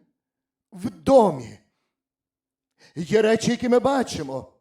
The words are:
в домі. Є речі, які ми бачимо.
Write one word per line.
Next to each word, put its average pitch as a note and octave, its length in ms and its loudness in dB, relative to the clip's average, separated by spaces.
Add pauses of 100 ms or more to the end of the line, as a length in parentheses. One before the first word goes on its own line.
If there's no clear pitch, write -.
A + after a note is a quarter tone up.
(720)
в G3 180 -10
домі. D#3 680 0 (1400)
Є F3+ 260 0
речі, A3 280 2
які A#3+ 180 -4
ми A#3+ 100 4
бачимо. E3 840 -4